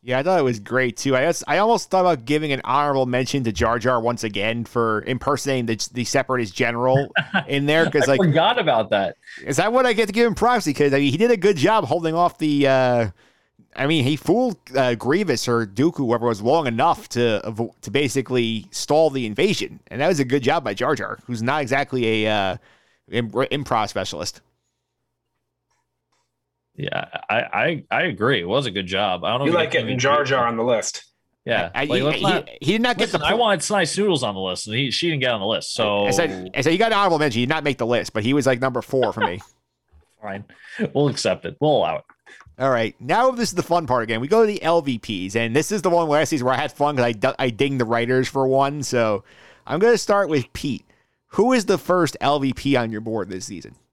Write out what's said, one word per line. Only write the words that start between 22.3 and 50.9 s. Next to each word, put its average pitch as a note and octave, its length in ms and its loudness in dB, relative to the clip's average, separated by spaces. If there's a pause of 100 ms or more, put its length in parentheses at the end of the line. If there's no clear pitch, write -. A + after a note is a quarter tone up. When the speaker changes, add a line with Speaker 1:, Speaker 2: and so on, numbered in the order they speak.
Speaker 1:
uh, F#2+ 240 0 (540)
im-, A2+ 200 -2
improv A#2+ 580 -2
specialist. - 520 -6 (2250)
Speaker 2:
Yeah, - 300 -6 (240)
I, A2+ 120 0 (120)
I, C3+ 380 -2
I A#2+ 120 0
agree. B2 380 0
It E2+ 80 -6
was B2+ 180 0
a A2+ 40 -6
good F#2+ 160 -6
job. F#2+ 380 -2
I A2 120 -2
don't C#3 100 -2
Speaker 3:
You D#3+ 60 0
Speaker 2:
know - 60 2
if - 60 0
Speaker 3:
like - 100 -6
Speaker 2:
you D3+ 60 2
Speaker 3:
getting B2 140 -4
Speaker 2:
can B2+ 40 -4
Speaker 3:
Jar C#3+ 240 2
Speaker 2:
do C3 80 -4
Speaker 3:
Jar C3 140 0
Speaker 2:
that. A#2+ 40 0
Speaker 3:
on A#2 80 -4
the A2+ 60 -2
list. A#2 420 -2 (400)
Speaker 2:
Yeah. F#2+ 300 -2
Speaker 1:
I, C3+ 120 -2
Speaker 2:
Like, - 120 -2
Speaker 1:
he, - 60 0
Speaker 2:
let's D3 140 0
Speaker 1:
he, - 40 -6
Speaker 2:
not, F#3 260 0 (120)
Speaker 1:
he E3+ 120 0
did A3 100 0
not B3 160 0
get G3+ 80 0
Speaker 2:
listen, E3+ 140 -2
Speaker 1:
the D3 60 -2
Speaker 2:
I E3 60 2
Speaker 1:
po- G#3+ 60 0
Speaker 2:
wanted G#3 260 0
Slice F#3 340 0
Noodles F#3 240 2
on G#2 140 -2
the F#2+ 40 -8
list, F#2 280 -6
and G#2+ 80 -4
he, C3+ 160 0
she E3+ 160 -2
didn't D3+ 140 -2
get B2+ 100 2
on A2 80 -2
the F#2+ 60 -4
list. - 280 -4
So G#2 320 0
Speaker 1:
I G#2 60 0
said, F#2+ 420 -2
I - 60 -2
said, C#3 120 2
"You E3 60 2
got A3+ 140 2
an G#3 60 2
honorable F#3 200 4
mention. C3 220 0
You B2 60 2
did C#3+ 60 0
not D#3+ 120 -2
make C#3+ 140 -2
the A#2 80 -2
list," A#2 260 -2
but A2 100 -4
he B2 100 2
was, C#3 140 2
like, C3 140 2
number B2+ 200 -2
four A#2+ 320 0
for A2+ 80 -6
me. F2 200 -4 (400)
Speaker 2:
<laughs> - 420 -20
Fine. G2+ 220 -10 (500)
We'll C#3+ 140 2
accept G2+ 380 -2
it. E2+ 140 -10
We'll D3 180 2
allow E2 180 0
it. - 80 -10 (560)
Speaker 1:
All C3+ 100 2
right. A2+ 300 0
Now G#3+ 320 2
this A#3 160 -2
is - 80 -8
the F3 80 -2
fun E3+ 240 0
part A#2+ 160 0
again. A2+ 160 -2
We C3+ 80 -4
go G#3+ 140 4
to A3 40 6
the G#3 160 -2
L E3+ 180 2
V C3+ 180 -4
Ps, F#2+ 360 -6
and A#2 220 0
this D#3 160 0
is G3+ 100 -2
the F#3 80 2
one E3+ 180 2
last D3 200 2
season B2+ 180 0
where C3 80 2
I B2 40 -2
had D3 120 -4
fun C#3+ 260 0
'cause B2 80 2
I A#2+ 80 0
du-, A#2 280 0
I C3+ 100 0
dinged C#3 300 0
the A#2+ 60 2
writers A#2+ 420 0
for C3+ 180 -2
one. C#3 380 0
So A2 400 0 (420)
I'm C#3 140 -4
gonna A3+ 180 4
start G3+ 300 0
with C#3+ 240 -2
Pete. - 320 -6 (440)